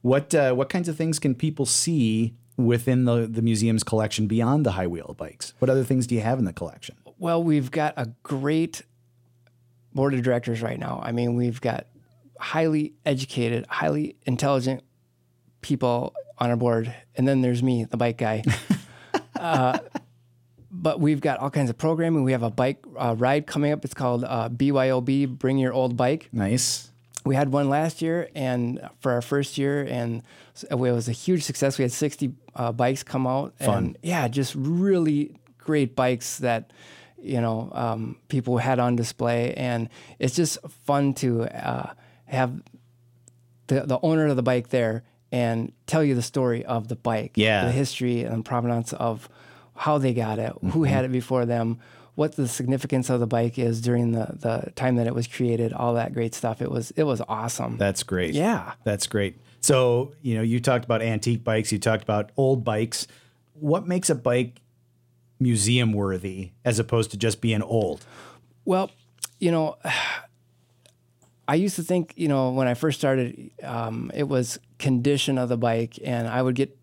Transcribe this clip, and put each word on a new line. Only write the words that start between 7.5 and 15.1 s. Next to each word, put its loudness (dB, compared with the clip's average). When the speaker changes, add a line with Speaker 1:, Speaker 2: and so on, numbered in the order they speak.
Speaker 2:
got -2
a -4
great -2
board 0
of -2
directors 0
right -6
now. -8
I -6
mean, 0
we've -2
got -4
highly 0
educated, -2
highly -2
intelligent 0